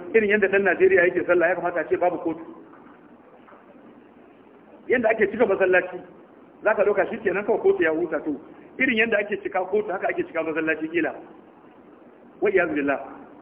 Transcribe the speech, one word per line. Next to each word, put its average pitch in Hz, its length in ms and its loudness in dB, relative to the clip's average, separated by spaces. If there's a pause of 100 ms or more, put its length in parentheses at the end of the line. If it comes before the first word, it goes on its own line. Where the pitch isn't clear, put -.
(140)
irin 214 160 4
yadda 202 180 2
ɗan 196 140 2
Najeriya 180 460 4
yake 180 180 0
sallah 170 220 4
ya 185 60 0
kamata 175 260 -2
a 156 80 -4
ce 185 80 0
babu 175 220 0
kotu. - 240 -6 (2500)
Yadda 254 220 2
ake 220 200 2
cika 220 160 2
masallaci, 185 520 2 (680)
za 214 100 2
ka 202 100 2
ɗauka 190 260 2
shi 220 120 -8
kenan 190 220 -2
kawai 220 180 0
kotu 196 200 2
ya 160 80 2
huta 160 300 -2
to. 151 140 -6 (440)
Irin 254 200 0
yadda 220 200 2
ake 208 240 -4
cika 185 280 -4
kotu 208 220 -2
haka 190 160 -4
ake 175 180 -4
cika 165 160 -4
masallaci 156 480 -4
kila. 160 240 -2 (1300)
Wa 208 100 0
iyaz 175 240 2
billah. 143 240 -2 (440)